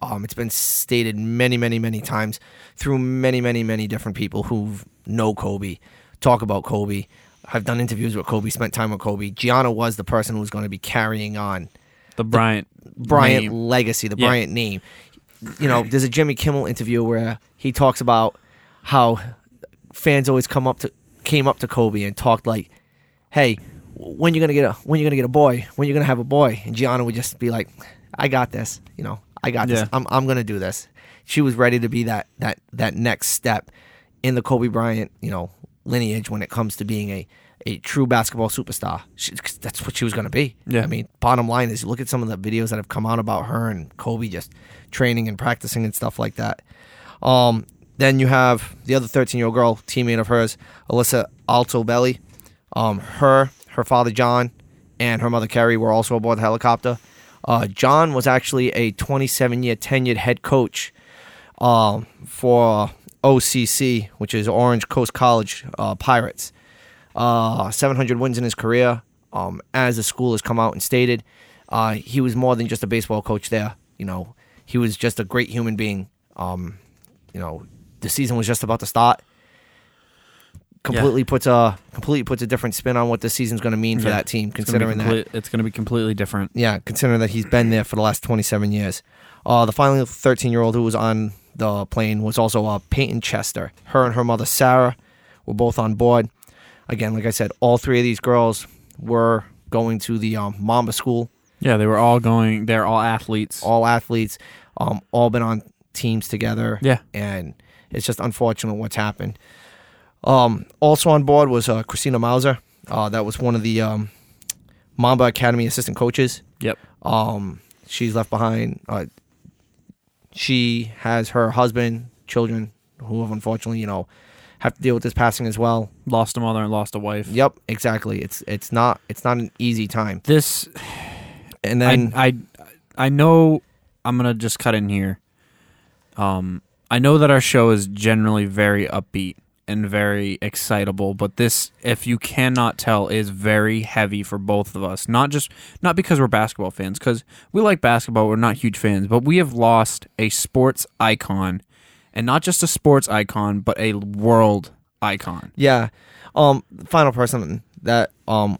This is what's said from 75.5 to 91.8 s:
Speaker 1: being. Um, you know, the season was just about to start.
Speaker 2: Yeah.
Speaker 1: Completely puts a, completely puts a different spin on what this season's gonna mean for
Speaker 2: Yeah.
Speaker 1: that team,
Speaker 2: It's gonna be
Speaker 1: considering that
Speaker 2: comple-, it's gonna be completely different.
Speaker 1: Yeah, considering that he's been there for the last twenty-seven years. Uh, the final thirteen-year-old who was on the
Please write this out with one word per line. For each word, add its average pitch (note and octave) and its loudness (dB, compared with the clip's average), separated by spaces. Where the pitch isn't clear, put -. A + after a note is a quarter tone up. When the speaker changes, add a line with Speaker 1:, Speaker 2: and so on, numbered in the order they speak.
Speaker 1:
being. G2+ -6
Um, F2+ -8
you F#2 -12
know, D#2+ -12
the A2 -8
season B2 -2
was A2+ 0
just A2+ -2
about A2+ -2
to - -8
start. A#2 2
Speaker 2:
Yeah. - -2
Speaker 1:
Completely B2+ 2
puts C3 0
a, A#2 4
completely C#3+ -2
puts A#2+ -4
a A#2 -4
different A#2+ -4
spin B2+ -2
on A#2+ 2
what A#2 0
this A2+ -4
season's A#2 -4
gonna A2 0
mean A2+ 0
for A2 0
Speaker 2:
Yeah. G#2+ 0
Speaker 1:
that - -4
team, G#2+ -4
Speaker 2:
It's A2 -4
gonna A2+ 2
be A2 -2
Speaker 1:
considering G#2+ -4
that A2 -2
Speaker 2:
comple-, - -16
it's A2 -8
gonna A2+ -2
be A2 -4
completely A2 -2
different. G2 -4
Speaker 1:
Yeah, A2+ 0
considering A#2 2
that G#2+ 0
he's A2 -4
been A#2 2
there A2 2
for - -8
the G#2+ 0
last G#2+ 0
twenty-seven G#2 0
years. G2+ -4
Uh, A#2 4
the A2 0
final C#3 2
thirteen-year-old A#2 0
who A#2+ 2
was A2+ 0
on A2 0
the G2+ -4